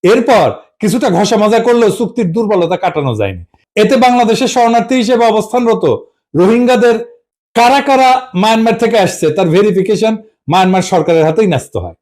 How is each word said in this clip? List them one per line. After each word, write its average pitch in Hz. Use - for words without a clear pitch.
এরপর 214
কিছুটা 220
ঘষা 196
মাজা 208
করলেও 233
চুক্তির 220
দুর্বলতা 185
কাটানো 151
যায়নি। 95
এতে 220
বাংলাদেশের 247
শরণার্থী 233
হিসেবে 233
অবস্থানরত 220
রোহিঙ্গাদের 233
কারা 247
কারা 262
মায়ানমার 226
থেকে 226
আসছে, 170
তার 175
ভেরিফিকেশন 202
মায়ানমার 185
সরকারের 165
হাতেই 160
ন্যস্ত 143
হয়। 87